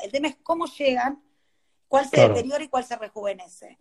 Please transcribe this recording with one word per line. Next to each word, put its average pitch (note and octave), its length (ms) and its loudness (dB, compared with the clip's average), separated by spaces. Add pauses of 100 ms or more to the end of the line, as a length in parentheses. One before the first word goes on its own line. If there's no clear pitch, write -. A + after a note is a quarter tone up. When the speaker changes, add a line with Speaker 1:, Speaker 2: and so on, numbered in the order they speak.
Speaker 1:
El G3+ 100 -12
tema C#4+ 160 -2
es C4 140 -12
cómo E4 240 -4
llegan, C4+ 560 -2 (640)
cuál C4+ 160 2
se C4 120 -2
Speaker 2:
Claro. - 180 8
Speaker 1:
deteriora C#4 280 -4
y D4 60 -12
cuál B3+ 160 -4
se A#3 120 -10
rejuvenece. G3+ 840 -12